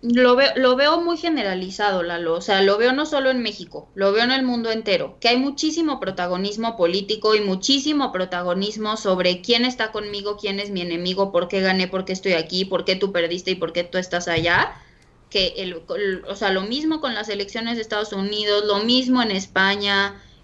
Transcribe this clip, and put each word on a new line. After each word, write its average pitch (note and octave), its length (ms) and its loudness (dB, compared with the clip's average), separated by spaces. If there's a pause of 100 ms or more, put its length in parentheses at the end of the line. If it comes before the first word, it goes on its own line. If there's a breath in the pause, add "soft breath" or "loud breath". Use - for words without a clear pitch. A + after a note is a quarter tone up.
Lo B3 320 6
veo, C4+ 220 4
lo B3+ 200 4
veo D#4 260 4
muy E4+ 160 0
generalizado, G3 840 0
Lalo. E3+ 320 0
O F3 60 -2
sea, G3 220 2
lo G3 160 4
veo B3 140 4
no C#4+ 120 0
solo C#4 240 0
en B3+ 140 0
México, G3 520 -10
lo G3 180 2
veo A3+ 120 4
en B3 60 2
el C4+ 120 2
mundo A#3 280 -2
entero, G#3 500 -2
que A#3 80 2
hay A#3+ 80 4
muchísimo C#4+ 640 -2
protagonismo F#3+ 760 -4
político G3+ 560 2
y G#3+ 80 4
muchísimo C4+ 680 0
protagonismo F#3 840 -2
sobre F3+ 460 0
quién A#3 240 2
está A3+ 260 -4
conmigo, G#3 480 -6
quién G3 180 -4
es G3+ 120 -8
mi F#3+ 100 -4
enemigo, F3+ 520 -2
por F3 160 0
qué G3 120 0
gané, F#3 260 2
por F#3 200 -4
qué F#3 80 -4
estoy F#3 180 0
aquí, E3+ 320 0
por F#3 220 -2
qué F#3 100 2
tú G3 160 -2
perdiste F3 380 -2
y F#3 60 0
por E3 180 -6
qué F3 100 -2
tú F3+ 140 -4
estás F3+ 280 -4
allá. E3+ 460 2 (560 loud breath)
Que F#3+ 200 0 (100)
el, F3+ 240 -8 (120)
el, G3 320 -4
o G3 80 -8
sea, G3+ 160 -2
lo F#3+ 120 0
mismo D4+ 400 -2
con B3 120 -4
las G#3+ 140 -6
elecciones A3 480 -6
de A3+ 60 -6
Estados G#3+ 320 -4
Unidos, G#3 520 0
lo G3+ 160 2
mismo B3 380 2
en A3+ 100 2
España. G3 840 0 (300 loud breath)